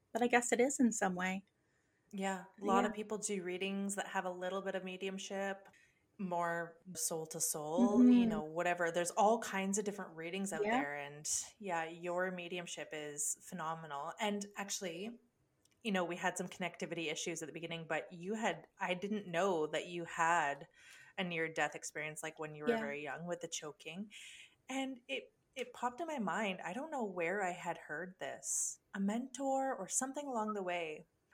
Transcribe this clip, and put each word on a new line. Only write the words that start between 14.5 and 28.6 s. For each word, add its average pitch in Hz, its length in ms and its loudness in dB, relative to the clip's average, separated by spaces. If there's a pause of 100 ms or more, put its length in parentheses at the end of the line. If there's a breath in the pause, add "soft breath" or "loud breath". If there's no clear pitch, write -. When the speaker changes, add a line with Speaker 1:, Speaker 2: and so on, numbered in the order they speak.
Speaker 2:
actually, 196 540 -4 (720)
you 220 80 0
know, 185 140 4
we 170 100 -2
had 175 220 0
some 185 100 -4
connectivity 170 640 -4
issues 160 300 -4
at 160 60 -8
the - 60 -4
beginning, 165 340 -6
but 156 240 -2
you 180 220 -6
had, 196 320 0 (140)
I 180 140 0
didn't 202 340 -2
know 165 400 4
that 160 200 0
you 175 180 -4
had 165 640 2 (500 soft breath)
a 196 60 0
near-death 160 520 0
experience, 156 480 -8
like, 160 160 -6
when 156 160 -6
you 151 80 -8
were 233 80 2
Speaker 1:
Yeah. 226 80 4
Speaker 2:
very 143 240 -4
young 147 220 -6
with 175 160 -4
the 165 60 -8
choking. 165 640 -8 (600 loud breath)
And 262 280 -4 (100)
it, 262 240 -6 (240)
it 240 180 -6
popped 247 280 -4
in 330 60 -4
my 302 120 -2
mind. 190 460 0
I 175 80 -6
don't 294 180 -6
know 269 120 -2
where 185 400 0
I 180 80 2
had 170 260 -4
heard 175 420 -8
this, - 600 -4 (160)